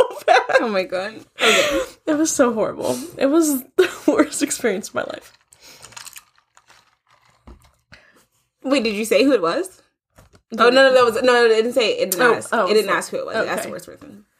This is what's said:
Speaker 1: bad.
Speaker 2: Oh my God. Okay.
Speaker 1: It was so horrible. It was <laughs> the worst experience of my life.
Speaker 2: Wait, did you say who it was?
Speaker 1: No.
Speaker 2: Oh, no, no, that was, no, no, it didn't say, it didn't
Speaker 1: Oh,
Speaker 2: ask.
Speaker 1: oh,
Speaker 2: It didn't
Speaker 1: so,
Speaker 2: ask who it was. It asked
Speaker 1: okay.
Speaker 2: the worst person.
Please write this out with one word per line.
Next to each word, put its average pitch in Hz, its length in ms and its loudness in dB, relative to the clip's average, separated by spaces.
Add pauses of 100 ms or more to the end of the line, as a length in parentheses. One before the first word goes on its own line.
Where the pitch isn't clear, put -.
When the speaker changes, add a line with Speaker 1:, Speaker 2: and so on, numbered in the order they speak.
(280)
Speaker 1:
bad. - 140 6 (180)
Speaker 2:
Oh 262 80 0
my 196 160 -2
God. 185 300 -8 (280)
Okay. - 380 2 (280)
Speaker 1:
It 311 100 0
was 311 120 0
so 240 240 0
horrible. 220 440 -4 (200)
It - 100 0
was 294 360 0
<laughs> - 140 -8
the 359 120 2 (160)
worst - 380 0
experience 214 460 -6
of - 60 -18
my - 80 -4
life. - 280 -14 (3250)
Speaker 2:
Wait, 269 200 0
did 220 120 -4
you 214 100 -4
say 208 180 2
who 269 80 4
it - 100 2
was? 208 400 -4 (680)
Speaker 1:
No. 226 160 2
Speaker 2:
Oh, - 20 6
no, 262 200 6
no, 254 40 6
that 254 120 6
was, 226 180 0
no, 254 100 4
no, 240 120 4
it 233 100 4
didn't 226 180 0
say, 226 240 2
it 185 140 -2
didn't 208 100 -2
Speaker 1:
Oh, 240 140 4
Speaker 2:
ask. - 160 -8
Speaker 1:
oh, 220 180 0
Speaker 2:
It 208 40 0
didn't 208 160 2
Speaker 1:
so, 175 60 -2
Speaker 2:
ask 185 160 -8
who 190 60 -6
it 69 80 -8
was. 80 120 -10
It 214 100 -2
asked 175 120 -6
Speaker 1:
okay. - 100 -8
Speaker 2:
the - 20 -12
worst - 140 -14
person. - 400 -20 (140)